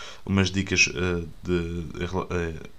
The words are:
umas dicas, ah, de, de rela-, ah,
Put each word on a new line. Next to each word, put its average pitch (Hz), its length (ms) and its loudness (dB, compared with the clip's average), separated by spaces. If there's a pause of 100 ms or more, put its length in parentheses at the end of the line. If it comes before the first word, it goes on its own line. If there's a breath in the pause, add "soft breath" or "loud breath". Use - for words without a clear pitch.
(260 loud breath)
umas 95 260 4
dicas, 95 420 4
ah, 87 320 0 (160)
de, 87 420 0
de 80 220 -6
rela-, 87 240 -2
ah, 82 380 -2 (120)